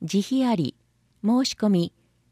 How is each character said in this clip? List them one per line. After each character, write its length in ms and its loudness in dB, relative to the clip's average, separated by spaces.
自 200 -2
費 260 0
あ 80 2
り。 220 -2
申 220 2
し 80 -4
込 160 -2
み、 240 2